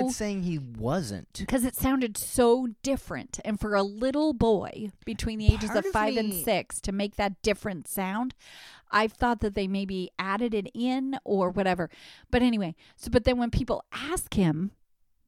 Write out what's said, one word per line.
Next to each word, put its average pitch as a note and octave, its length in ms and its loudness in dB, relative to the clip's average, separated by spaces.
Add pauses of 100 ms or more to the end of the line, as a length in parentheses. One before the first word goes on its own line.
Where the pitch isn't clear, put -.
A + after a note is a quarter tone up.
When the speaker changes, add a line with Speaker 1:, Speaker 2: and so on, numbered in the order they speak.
Speaker 1:
that's B3+ 140 -2
saying G3+ 280 -2
he E3+ 140 0
wasn't. A#2+ 880 -4
Speaker 2:
'Cause B3 180 2
it B3+ 120 -2
sounded C4 400 2
so B3 520 4 (140)
different. B3 640 -4
And G#3+ 140 -2
for G#3 160 0
a G3 100 4
little C4 480 0
boy G#3+ 580 2 (140)
between A3 340 -4
the G#3+ 80 -4
ages G#3+ 240 -6
Speaker 1:
Part A3 100 0
Speaker 2:
of G4 60 -2
Speaker 1:
of F#4+ 60 -4
Speaker 2:
five G#3+ 240 0
and G#3+ 140 0
Speaker 1:
me F3+ 120 -6
Speaker 2:
six - 400 -2
to G3+ 100 -4
make G3+ 240 -4
that G3+ 260 -2
different G3+ 440 -4
sound, G3+ 480 -4 (560)
I A3 160 4
thought A#3+ 360 0
that G#3 120 0
they G3 140 0
maybe F#3+ 500 -2
added G#3 360 -2
it G3+ 200 -2
in C4 500 -2
or F#3+ 260 2
whatever. F3+ 380 2 (440)
But B3 100 6
anyway, G#3 320 2 (220)
so, - 160 -14
but B3 100 6
then B3+ 160 2
when A#3+ 140 0
people - 400 0
ask D#4+ 420 -4
him F3 380 2 (560)